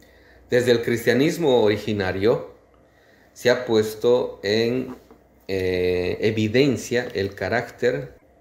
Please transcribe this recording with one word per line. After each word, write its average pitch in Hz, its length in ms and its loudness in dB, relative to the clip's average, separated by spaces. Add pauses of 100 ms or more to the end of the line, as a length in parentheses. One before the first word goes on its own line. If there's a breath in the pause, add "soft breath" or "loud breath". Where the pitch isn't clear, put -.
(500 loud breath)
Desde 120 220 4
el 117 100 2
cristianismo 127 800 2
originario 104 920 0 (800 soft breath)
se - 160 0
ha 120 160 0
puesto 117 760 0
en, 117 540 -2 (500)
eh, 90 760 -2
evidencia 113 920 0
el 98 200 -4
carácter 123 800 -4 (260)